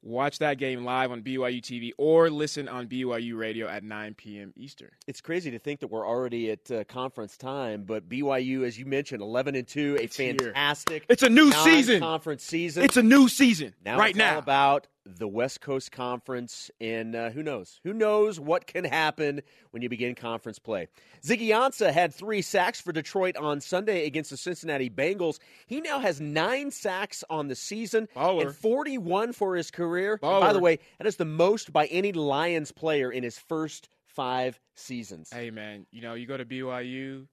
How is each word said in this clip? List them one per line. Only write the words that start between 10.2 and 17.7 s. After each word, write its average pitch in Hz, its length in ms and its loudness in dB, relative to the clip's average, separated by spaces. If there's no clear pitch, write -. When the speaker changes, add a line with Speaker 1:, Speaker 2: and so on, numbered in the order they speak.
Speaker 2:
fantastic 143 760 -2
Speaker 1:
It's 247 140 6
a 254 60 8
new 277 220 10
season. 294 480 8
Speaker 2:
non-conference 160 440 -4
season. 170 400 -2
Speaker 1:
It's 277 140 6
a 247 60 6
new 262 240 10
season 185 460 2
Speaker 2:
Now 113 120 0
Speaker 1:
right 214 180 6
Speaker 2:
it's 202 40 -4
all 208 140 6
Speaker 1:
now. 151 60 0
Speaker 2:
about 139 480 4
the 98 220 -8
West 117 340 -2
Coast 135 320 -6
Conference, 123 760 -8
and, 113 340 -4
uh, 117 140 -4
who 127 120 -10
knows? 135 440 -8